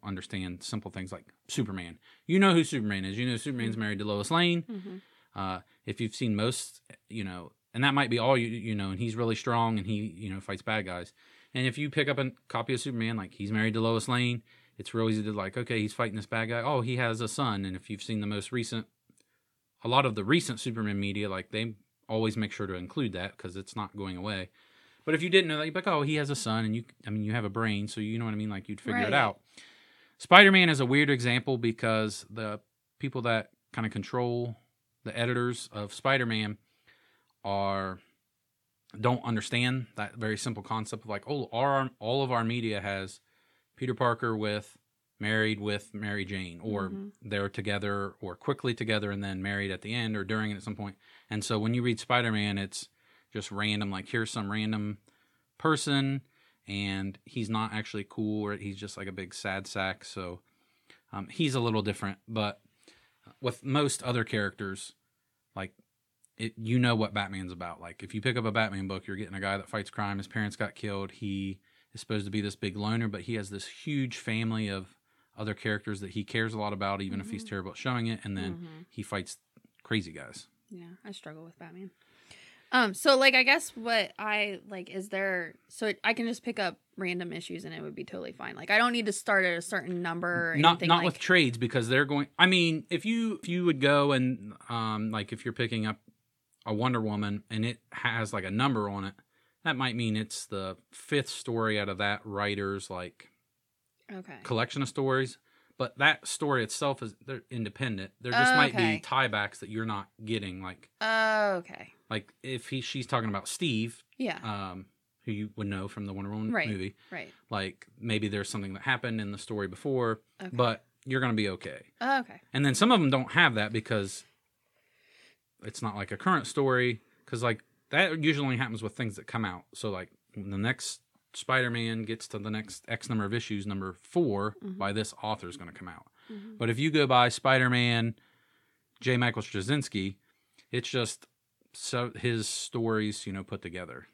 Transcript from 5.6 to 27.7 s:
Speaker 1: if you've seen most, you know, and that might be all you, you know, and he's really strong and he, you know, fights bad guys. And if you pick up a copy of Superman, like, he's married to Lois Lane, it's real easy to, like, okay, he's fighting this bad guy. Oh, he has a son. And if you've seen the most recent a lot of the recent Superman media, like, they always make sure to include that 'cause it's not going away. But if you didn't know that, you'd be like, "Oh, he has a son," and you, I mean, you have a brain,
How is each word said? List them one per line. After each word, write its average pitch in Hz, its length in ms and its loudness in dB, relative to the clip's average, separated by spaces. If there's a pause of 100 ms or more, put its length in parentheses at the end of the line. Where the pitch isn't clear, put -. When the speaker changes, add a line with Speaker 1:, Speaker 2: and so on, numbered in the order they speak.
Speaker 1:
if 104 140 -6
you've 113 160 -4
seen 113 200 0
most, - 460 -4 (280)
you 107 160 -8
know, 90 260 -12 (220)
and 123 100 0
that 139 100 4
might 139 160 4
be 117 100 2
all 127 180 6
you, 117 100 2
you 113 280 -4
know, 98 160 -2
and 95 80 -4
he's 113 180 -2
really 117 180 0
strong 117 420 2
and 95 80 -4
he, 107 100 0
you 104 340 -6
know, 95 100 -6
fights 98 220 -8
bad 107 240 -2
guys. 87 280 -8 (400)
And 127 140 0
if 127 100 -2
you 147 120 -2
pick 143 180 0
up 139 100 2
a 131 140 0 (160)
copy 120 260 -2
of 120 80 0
Superman, 117 360 -2
like, 95 160 -6
he's 101 180 -4
married 110 220 2
to 113 80 2
Lois 113 260 2
Lane, 123 360 2 (340)
it's - 160 -12
real 113 160 2
easy 107 140 2
to, 107 100 -2
like, 95 240 -2
okay, 117 220 0
he's 107 140 0
fighting 110 240 0
this 101 80 -6
bad 113 220 -2
guy. 117 140 -2
Oh, 135 200 2
he 120 160 0
has 117 240 0
a 113 80 -2
son. 110 360 0
And 92 120 -4
if - 120 -14
you've 104 140 -8
seen 110 180 -2
the 104 60 -2
most 104 240 -4
recent 117 360 -4 (1000)
a - 20 -4
lot 135 180 6
of 113 100 0
the 104 100 -2
recent 143 340 2
Superman 107 400 -2
media, 101 300 -2
like, 92 220 -6
they 110 240 -4 (340)
always 110 260 2
make 110 160 -2
sure 101 160 -6
to 92 60 -4
include 92 400 -4
that 92 240 -6
'cause 90 180 -10
it's 98 200 -12
not 104 200 -8
going 95 220 -6
away. 95 320 -6 (560)
But 156 100 2
if 160 80 2
you 175 60 0
didn't 180 180 6
know 156 120 -2
that, 156 60 0
you'd 156 80 -4
be 185 60 -2
like, 185 80 -2
"Oh, 160 140 4
he 147 140 2
has 147 160 0
a 139 40 -2
son," 113 300 0
and 107 100 0
you, 120 80 -4 (240)
I 104 40 -6
mean, 107 120 -2
you 107 80 -2
have 113 140 0
a 101 40 0
brain, 104 380 0